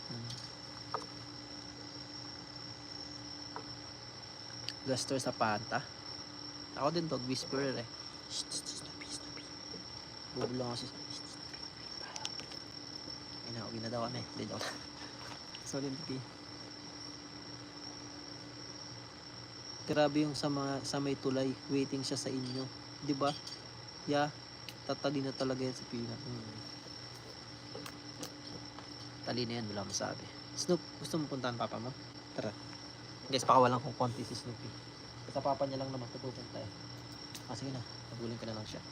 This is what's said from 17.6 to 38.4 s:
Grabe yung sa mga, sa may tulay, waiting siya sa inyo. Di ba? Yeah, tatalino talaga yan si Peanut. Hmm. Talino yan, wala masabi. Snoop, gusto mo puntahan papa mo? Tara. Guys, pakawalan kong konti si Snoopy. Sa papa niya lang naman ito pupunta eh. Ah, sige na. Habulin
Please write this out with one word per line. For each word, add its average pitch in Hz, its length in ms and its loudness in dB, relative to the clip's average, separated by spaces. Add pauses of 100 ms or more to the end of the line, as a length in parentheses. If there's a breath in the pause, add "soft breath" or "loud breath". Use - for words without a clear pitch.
Grabe 147 360 10
yung 147 140 4
sa 151 100 2
mga, 139 380 4
sa 143 160 2
may 139 180 6
tulay, 135 320 6 (220)
waiting 135 340 4
siya 131 140 2
sa 135 100 0
inyo. 131 320 0 (400)
Di 143 140 4
ba? 143 160 6 (720)
Yeah, 147 240 8 (560)
tatalino 135 480 4
talaga 131 320 4
yan 127 80 2
si - 160 -6
Peanut. 117 320 0
Hmm. 113 320 -4 (2750)
Talino 120 240 2
yan, 117 220 2
wala 98 160 0
masabi. 98 340 0 (320)
Snoop, 175 240 6 (240)
gusto 165 160 2
mo 147 80 4
puntahan 123 320 0
papa 110 220 2
mo? 120 100 -2 (480)
Tara. - 160 0 (720)
Guys, 135 160 6
pakawalan 123 400 12
kong 127 160 -2
konti 123 240 4
si 120 160 -2
Snoopy. 113 320 -6 (640)
Sa 135 100 2
papa 139 240 6
niya 135 140 0
lang 135 100 0
naman 123 160 -2
ito - 80 -8
pupunta 120 400 -4
eh. 110 140 -4 (800)
Ah, - 20 -2
sige 123 160 -2
na. 131 140 -2 (320)
Habulin 117 260 -2